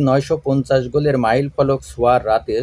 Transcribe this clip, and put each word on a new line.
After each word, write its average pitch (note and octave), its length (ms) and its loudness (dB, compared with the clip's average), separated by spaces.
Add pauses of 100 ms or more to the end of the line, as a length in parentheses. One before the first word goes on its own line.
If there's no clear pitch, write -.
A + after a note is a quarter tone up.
নয়শো C#3 280 0 (100)
পঞ্চাশ C3+ 360 0 (100)
গোলের D3 320 0
মাইল B2+ 300 0
ফলক C#3 260 0 (100)
ছোঁয়ার A#2+ 300 2 (100)
রাতে A2 320 -2